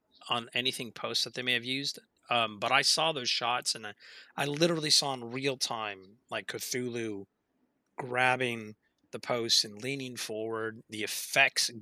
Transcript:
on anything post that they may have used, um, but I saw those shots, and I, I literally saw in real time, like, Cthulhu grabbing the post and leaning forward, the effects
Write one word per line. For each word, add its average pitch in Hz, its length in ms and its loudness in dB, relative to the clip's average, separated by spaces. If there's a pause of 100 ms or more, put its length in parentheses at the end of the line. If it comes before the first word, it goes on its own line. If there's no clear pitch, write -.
(280)
on 120 240 -2
anything 123 400 -2
post 117 320 -2
that 120 100 -8
they 127 80 -4
may 127 100 2
have 117 120 0
used, 135 340 -4 (300)
um, 110 300 2
but 117 140 0
I 135 100 8
saw 160 300 4
those 123 180 -4
shots, 123 440 0
and 110 120 -10
I, 104 80 -10 (420)
I 143 100 0
literally 151 440 2
saw 139 240 6
in 120 160 -8
real 135 260 0
time, 104 640 -4 (100)
like, 110 200 -4
Cthulhu 117 800 -2 (680)
grabbing 123 760 2 (380)
the 120 60 -6
post 117 460 2
and 104 180 -12
leaning 127 340 -6
forward, 110 720 -4
the 107 140 -6
effects - 680 2 (120)